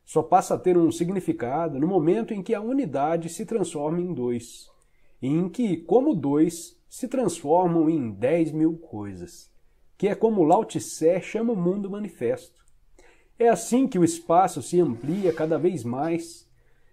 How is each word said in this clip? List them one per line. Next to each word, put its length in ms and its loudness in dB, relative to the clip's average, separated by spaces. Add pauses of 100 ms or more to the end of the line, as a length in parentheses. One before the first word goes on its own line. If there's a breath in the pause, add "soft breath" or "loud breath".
só 200 0
passa 320 2
a 20 -2
ter 200 2
um 120 6
significado 920 -4
no 80 2
momento 460 2
em 80 -6
que 140 -4
a 60 -6
unidade 680 -2
se 180 -10
transforma 540 -4
em 140 -4
dois, 560 -6 (520)
e 60 -4
em 220 0
que, 260 -2
como 400 2
dois, 720 0
se 220 -10
transformam 800 2
em 220 -2
dez 420 0
mil 240 0
coisas, 720 -14 (460)
que 100 0
é 80 0
como 300 2
Lao 180 6
Tse 580 0
chama 300 -4
o 60 -2
mundo 320 -2
manifesto. 760 -8 (720 soft breath)
É 120 4
assim 360 2
que 140 -2
o 40 6
espaço 580 2
se 180 0
amplia 540 0
cada 260 -2
vez 240 -2
mais. 680 -6 (420)